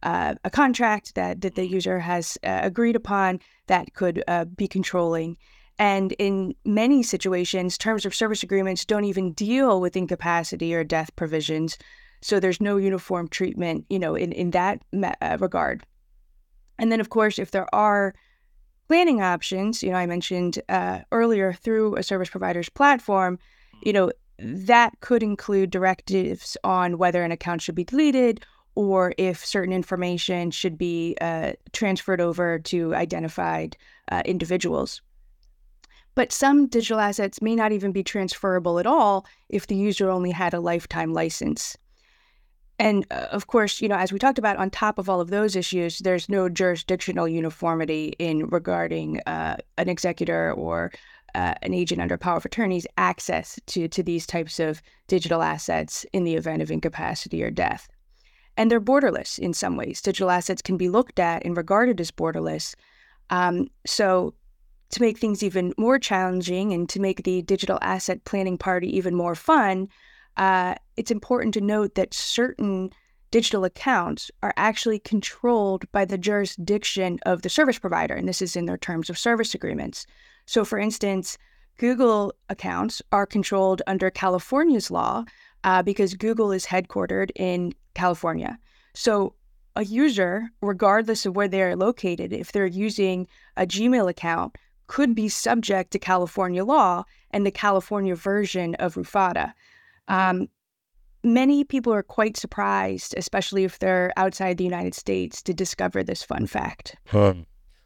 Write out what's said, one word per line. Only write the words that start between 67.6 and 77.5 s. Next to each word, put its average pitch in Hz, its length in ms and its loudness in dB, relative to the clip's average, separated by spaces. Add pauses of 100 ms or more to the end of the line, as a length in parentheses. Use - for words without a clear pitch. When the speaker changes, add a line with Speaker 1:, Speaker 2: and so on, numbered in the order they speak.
Speaker 1:
asset 185 420 -2
planning 190 320 -2
party 180 400 -2
even 180 200 0
more 175 180 0
fun, 196 540 2 (480)
uh, 185 400 2 (200)
it's - 140 -4
important 226 440 0
to 214 60 0
note 208 360 0
that 190 180 0
certain 196 760 -2 (420)
digital 226 320 2
accounts 180 640 -2 (140)
are 202 120 -2
actually 220 440 0
controlled 208 920 0
by 202 140 2
the 190 140 -2
jurisdiction 190 1080 -2
of 180 160 2
the 185 60 -6
service 262 300 4